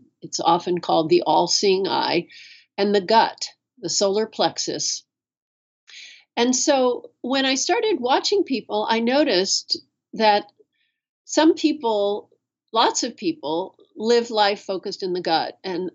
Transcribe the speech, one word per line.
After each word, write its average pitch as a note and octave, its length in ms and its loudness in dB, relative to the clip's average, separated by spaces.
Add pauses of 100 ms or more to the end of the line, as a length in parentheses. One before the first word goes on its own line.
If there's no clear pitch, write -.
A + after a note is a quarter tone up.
(220)
It's - 180 -10
often F3 400 0
called E3 300 0
the F3 120 4
all-seeing F3+ 640 2
eye, C#3 420 -2 (500)
and G3+ 160 0
the G3+ 60 4
gut, G#3 500 0 (280)
the G3 120 -8
solar G#3 360 0
plexus. - 800 -4 (1300)
And B3+ 220 2
so B3+ 540 0 (100)
when C4 240 -2
I C4+ 120 0
started G4+ 440 -2
watching E4+ 420 0
people, G#3+ 460 -4
I A3+ 120 0
noticed A#3 760 0 (380)
that G#3 320 2 (800)
some D#4+ 300 4
people, A3 760 -2 (420)
lots B3 300 2
of A#3 140 -6
people, E3 600 -6 (180)
live A#3 360 0
life G#3 320 0
focused F#3+ 400 -8
in F#3 100 -4
the F3+ 80 -4
gut. D#3+ 440 -2
And F#3 300 -6